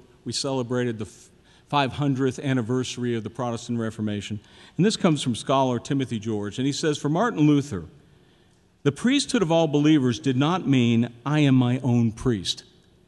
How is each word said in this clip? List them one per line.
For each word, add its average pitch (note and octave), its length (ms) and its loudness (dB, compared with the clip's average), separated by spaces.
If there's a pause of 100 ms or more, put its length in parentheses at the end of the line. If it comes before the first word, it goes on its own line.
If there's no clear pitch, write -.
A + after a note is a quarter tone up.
(260)
we A#2+ 80 -6
celebrated B2 640 -2
the A2 80 -8
f-, - 240 -20 (380)
five C#3+ 260 0
hundredth C3+ 460 0
anniversary B2 760 -2
of A2+ 100 -4
the A2 60 -8
Protestant A#2+ 480 -6
Reformation. G#2+ 600 -4 (360)
And D#3+ 80 2
this G#3 140 2
comes D#3 240 2
from B2 140 -2
scholar C3 420 0
Timothy A#2+ 400 -4
George, G#2 400 -6
and B2+ 80 -2
he C#3 80 0
says, D3 240 -2
"For C#3+ 120 -4
Martin F#3 320 0
Luther, C#3+ 440 2 (960)
the C#3+ 100 2
priesthood B3+ 520 0
of D#3+ 80 -2
all E3 160 2
believers D3 500 2
did C3+ 180 -2
not D#3 320 0
mean, A#2+ 460 2 (100)
'I D3+ 180 0
am C#3 120 4
my B2+ 280 4
own A#2+ 300 2
priest.'" G#2+ 520 -2 (440)